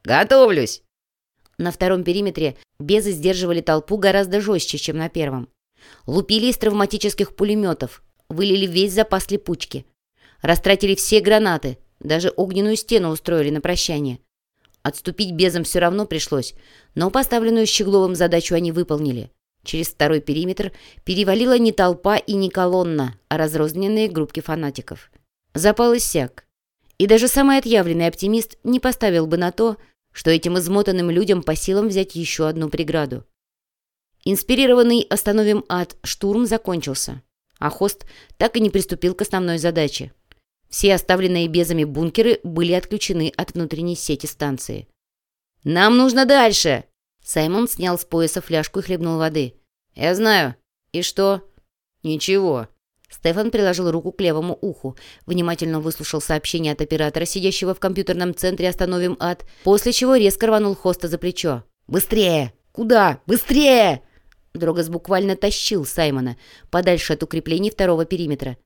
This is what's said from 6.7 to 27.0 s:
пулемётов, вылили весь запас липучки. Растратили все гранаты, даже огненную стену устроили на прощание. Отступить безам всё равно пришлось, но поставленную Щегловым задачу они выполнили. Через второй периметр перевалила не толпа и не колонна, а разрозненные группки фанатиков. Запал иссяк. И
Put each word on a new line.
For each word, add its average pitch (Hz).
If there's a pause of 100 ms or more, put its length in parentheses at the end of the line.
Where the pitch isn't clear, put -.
пулемётов, 202 (280)
вылили 196
весь 185
запас 196
липучки. 175 (560)
Растратили 190
все 214
гранаты, 190 (220)
даже 165
огненную 196
стену 185
устроили 156
на 151
прощание. 147 (600)
Отступить 180
безам 170
всё -
равно 190
пришлось, 147 (400)
но 175
поставленную 226
Щегловым 190
задачу 170
они 170
выполнили. 151 (340)
Через 160
второй 151
периметр 180 (320)
перевалила 208
не 226
толпа 185
и -
не 190
колонна, 175
а 156
разрозненные 165
группки 160
фанатиков. 156 (420)
Запал 214
иссяк. - (520)
И 196